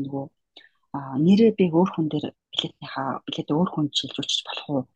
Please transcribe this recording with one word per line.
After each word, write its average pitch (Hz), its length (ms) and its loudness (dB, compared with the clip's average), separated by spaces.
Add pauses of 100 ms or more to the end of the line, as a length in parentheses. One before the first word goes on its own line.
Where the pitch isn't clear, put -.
нөгөө, 139 220 -8 (680)
а, 135 220 -8
нэрээ 196 400 6
би 185 160 4
өөр 175 200 4
хүн 160 180 -2
дээр 151 160 -4 (240)
билетийнхаа, 135 600 -8 (140)
билетээ - 320 -4
өөр 180 160 2
хүн 151 220 -2
шилжүүлчих - 500 -4
болох - 260 -10
уу? 135 140 -2 (120)